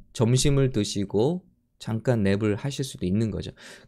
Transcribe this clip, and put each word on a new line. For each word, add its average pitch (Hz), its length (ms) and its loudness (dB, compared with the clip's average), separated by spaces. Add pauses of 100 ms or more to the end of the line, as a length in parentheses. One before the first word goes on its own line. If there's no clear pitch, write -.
(120)
점심을 131 580 4
드시고 107 760 -2 (320)
잠깐 113 460 -2
랩을 101 320 2
하실 139 280 -6
수도 - 220 -6
있는 104 240 0
거죠. 85 220 -8 (360)